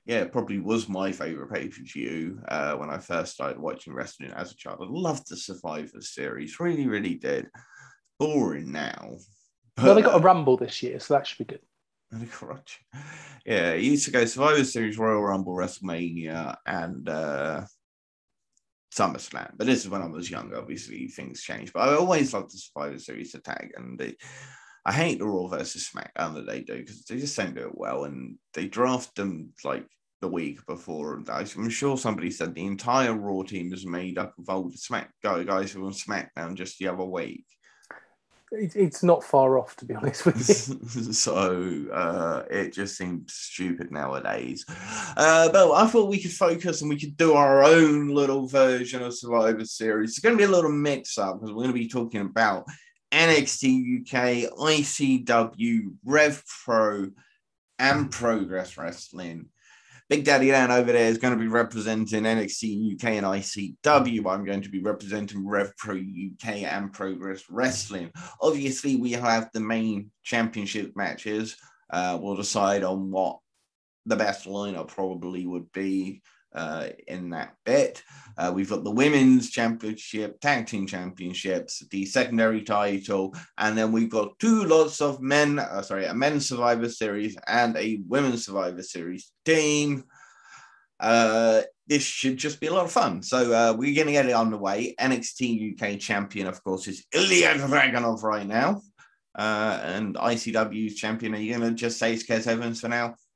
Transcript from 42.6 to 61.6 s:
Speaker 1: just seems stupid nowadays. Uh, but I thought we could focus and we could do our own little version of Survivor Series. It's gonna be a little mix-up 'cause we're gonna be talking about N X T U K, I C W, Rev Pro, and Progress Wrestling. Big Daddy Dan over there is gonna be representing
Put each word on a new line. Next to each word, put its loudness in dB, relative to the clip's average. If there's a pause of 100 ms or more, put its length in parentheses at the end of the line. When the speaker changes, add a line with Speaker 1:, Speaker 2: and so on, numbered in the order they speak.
Speaker 1:
just -6
seems -8
stupid -6
nowadays. -6 (520)
Uh, 8
but 10
I 8
thought 6
we 0
could -6
focus 0
and -4
we -2
could -10
do 8
our 10
own 8
little 2
version 4
of -6
Survivor 2
Series. 0
It's -8
gonna 4
be 6
a 4
little 4
mix-up -2
'cause -10
we're -6
gonna 0
be -2
talking -4
about 2 (460)
N 6
X 4
T 0
U 2
K, 0 (120)
I 4
C 2
W, 0 (100)
Rev 4 (220)
Pro, 2 (680)
and 2
Progress -2
Wrestling. -12 (600)
Big 2
Daddy 8
Dan 6
over 6
there 6
is 2
gonna 2
be 0
representing 0